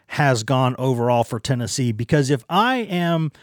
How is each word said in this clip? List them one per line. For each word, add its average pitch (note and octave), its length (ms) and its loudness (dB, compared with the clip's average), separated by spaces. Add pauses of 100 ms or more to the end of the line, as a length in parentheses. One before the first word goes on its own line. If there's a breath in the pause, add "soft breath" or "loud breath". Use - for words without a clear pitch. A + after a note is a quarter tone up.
has C3 360 2
gone B2+ 340 2
overall A#2+ 460 2
for A2+ 160 -6
Tennessee? B2 540 -2
Because B2+ 360 0
if C#3+ 200 0
I A#3 300 2
am, E3+ 520 -2 (120)